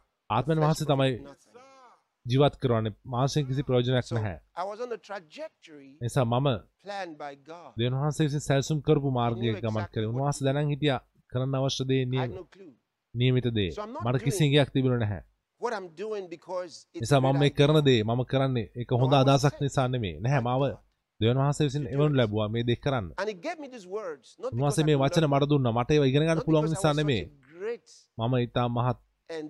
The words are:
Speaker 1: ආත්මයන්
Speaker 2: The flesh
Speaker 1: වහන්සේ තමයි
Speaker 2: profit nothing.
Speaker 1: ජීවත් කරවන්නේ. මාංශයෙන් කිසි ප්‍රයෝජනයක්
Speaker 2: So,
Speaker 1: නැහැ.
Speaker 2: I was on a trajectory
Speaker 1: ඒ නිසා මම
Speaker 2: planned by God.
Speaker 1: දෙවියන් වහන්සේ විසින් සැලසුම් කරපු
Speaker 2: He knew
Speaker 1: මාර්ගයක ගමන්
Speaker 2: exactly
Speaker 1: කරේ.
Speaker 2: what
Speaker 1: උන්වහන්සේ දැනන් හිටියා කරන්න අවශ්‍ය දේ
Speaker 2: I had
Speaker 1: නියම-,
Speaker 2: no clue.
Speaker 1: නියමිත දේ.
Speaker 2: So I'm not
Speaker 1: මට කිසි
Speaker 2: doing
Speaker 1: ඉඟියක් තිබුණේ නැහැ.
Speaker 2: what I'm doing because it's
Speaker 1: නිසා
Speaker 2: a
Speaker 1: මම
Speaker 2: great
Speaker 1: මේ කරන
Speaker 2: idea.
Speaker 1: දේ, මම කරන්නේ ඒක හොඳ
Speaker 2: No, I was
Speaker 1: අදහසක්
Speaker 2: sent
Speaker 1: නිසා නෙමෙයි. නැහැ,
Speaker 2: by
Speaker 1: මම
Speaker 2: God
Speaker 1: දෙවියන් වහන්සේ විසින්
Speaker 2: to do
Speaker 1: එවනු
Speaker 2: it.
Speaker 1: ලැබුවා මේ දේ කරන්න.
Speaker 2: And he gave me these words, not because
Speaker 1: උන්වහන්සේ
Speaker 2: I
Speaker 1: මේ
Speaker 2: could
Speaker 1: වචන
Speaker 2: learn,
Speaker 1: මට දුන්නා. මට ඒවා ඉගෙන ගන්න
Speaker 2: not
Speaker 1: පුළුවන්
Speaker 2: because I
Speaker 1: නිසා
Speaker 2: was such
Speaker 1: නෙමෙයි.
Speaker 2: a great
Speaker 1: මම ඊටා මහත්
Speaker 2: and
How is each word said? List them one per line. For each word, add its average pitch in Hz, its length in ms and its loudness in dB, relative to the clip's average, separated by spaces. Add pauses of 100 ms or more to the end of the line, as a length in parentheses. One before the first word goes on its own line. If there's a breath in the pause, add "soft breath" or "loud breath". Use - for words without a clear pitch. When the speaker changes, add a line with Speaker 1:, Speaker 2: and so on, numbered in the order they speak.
(300)
Speaker 1:
ආත්මයන් 123 260 2
Speaker 2:
The 156 40 2
flesh 151 80 4
Speaker 1:
වහන්සේ 156 180 0
තමයි 135 240 2
Speaker 2:
profit 135 120 -6
nothing. 139 280 -20 (760)
Speaker 1:
ජීවත් 135 320 4
කරවන්නේ. 110 340 0 (120)
මාංශයෙන් 131 420 0
කිසි 131 160 -2
ප්‍රයෝජනයක් 123 440 2
Speaker 2:
So, 120 100 -8
Speaker 1:
නැහැ. 107 200 -4 (160)
Speaker 2:
I 175 120 -6
was 202 160 -10
on 247 120 -8
a 208 60 -10
trajectory 165 920 -16
Speaker 1:
ඒ 139 140 -12
නිසා 123 200 0
මම 120 220 0 (300)
Speaker 2:
planned 185 400 -10
by 147 160 -12 (100)
God. 160 300 -20
Speaker 1:
දෙවියන් 123 220 -4
වහන්සේ 151 300 -2
විසින් 143 220 -2
සැලසුම් 139 340 0
කරපු 151 200 2
Speaker 2:
He 139 100 -2
knew 123 80 0
Speaker 1:
මාර්ගයක 117 380 -2
ගමන් 117 120 -4
Speaker 2:
exactly 107 220 -4
Speaker 1:
කරේ. 110 160 -4
Speaker 2:
what 113 80 -4
Speaker 1:
උන්වහන්සේ 139 320 -2
දැනන් 147 240 0
හිටියා 139 300 0 (320)
කරන්න 131 220 -2
අවශ්‍ය 131 300 -2
දේ 131 120 0
Speaker 2:
I 131 40 2
had 127 100 -2
Speaker 1:
නියම-, 127 240 -2
Speaker 2:
no 185 100 -14
clue. 185 280 -20 (420)
Speaker 1:
නියමිත 123 360 2
දේ. 101 220 0
Speaker 2:
So - 100 -8
I'm 214 100 -10
not - 120 -8
Speaker 1:
මට 123 180 0
කිසි 143 160 0
Speaker 2:
doing 151 100 4
Speaker 1:
ඉඟියක් 139 220 4
තිබුණේ 127 320 2
නැහැ. 104 180 -4 (400)
Speaker 2:
what 233 140 -4
I'm 190 160 -8
doing 202 380 -8
because 175 440 -10 (140)
it's - 160 -10
Speaker 1:
නිසා 135 160 2
Speaker 2:
a - 20 4
Speaker 1:
මම 131 60 0
Speaker 2:
great 139 140 2
Speaker 1:
මේ 143 100 4
කරන 147 260 4
Speaker 2:
idea. 147 100 4
Speaker 1:
දේ, 127 180 6
මම 120 200 0
කරන්නේ 131 400 -2 (100)
ඒක 120 160 -8
හොඳ 127 200 2
Speaker 2:
No, 143 60 4
I 135 80 6
was 135 40 4
Speaker 1:
අදහසක් 139 220 4
Speaker 2:
sent - 100 -10
Speaker 1:
නිසා 139 280 -2
නෙමෙයි. 110 320 -4
නැහැ, 131 200 0
Speaker 2:
by 123 140 -2
Speaker 1:
මම 131 80 2
Speaker 2:
God 120 160 -2 (420)
Speaker 1:
දෙවියන් 120 180 2
වහන්සේ 143 260 0
විසින් 143 200 -2
Speaker 2:
to - 40 -8
do 120 60 -8
Speaker 1:
එවනු 147 120 2
Speaker 2:
it. 143 120 2
Speaker 1:
ලැබුවා 107 300 2
මේ 117 160 -2
දේ 120 120 2
කරන්න. 127 380 -2
Speaker 2:
And 202 140 -6
he 214 60 -6
gave 311 240 -10
me 285 100 -12
these 233 180 -16
words, 185 440 -10
not 208 200 -10
because - 40 -12
Speaker 1:
උන්වහන්සේ 143 280 0
Speaker 2:
I 151 40 2
Speaker 1:
මේ 151 100 4
Speaker 2:
could 135 80 2
Speaker 1:
වචන 160 180 2
Speaker 2:
learn, 143 100 2
Speaker 1:
මට 139 180 2
දුන්නා. 131 220 4
මට 120 180 0
ඒවා 147 200 4
ඉගෙන 143 120 4
ගන්න 160 140 2
Speaker 2:
not 165 100 -4
Speaker 1:
පුළුවන් 156 180 4
Speaker 2:
because 160 100 0
I - 40 -4
Speaker 1:
නිසා 156 120 2
Speaker 2:
was 147 60 2
such 151 60 0
Speaker 1:
නෙමෙයි. 127 200 0
Speaker 2:
a - 80 -10 (200)
great 196 380 -10 (260)
Speaker 1:
මම 120 220 0
ඊටා 123 320 0
මහත් 120 300 0 (320)
Speaker 2:
and 156 200 -10